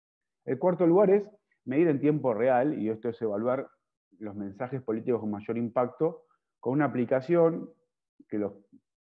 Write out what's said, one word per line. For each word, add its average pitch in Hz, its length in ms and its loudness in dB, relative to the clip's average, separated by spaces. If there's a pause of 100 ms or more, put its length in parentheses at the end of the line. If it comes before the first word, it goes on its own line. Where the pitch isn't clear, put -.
(460)
El 131 140 -4
cuarto 180 280 2
lugar 185 220 6
es 202 200 2 (360)
medir 151 240 2
en 139 100 0
tiempo 131 340 2
real, 123 460 2
y 107 100 -2
esto 113 200 -4
es 113 120 -8
evaluar 117 460 -2 (520)
los 101 160 -10
mensajes 113 460 -8
políticos 113 380 -2
con 107 120 -4
mayor 104 260 -6
impacto, 123 680 -2 (380)
con 120 100 -2
una 147 140 2
aplicación 135 840 2 (600)
que, 110 80 -6
los, 101 160 -4 (480)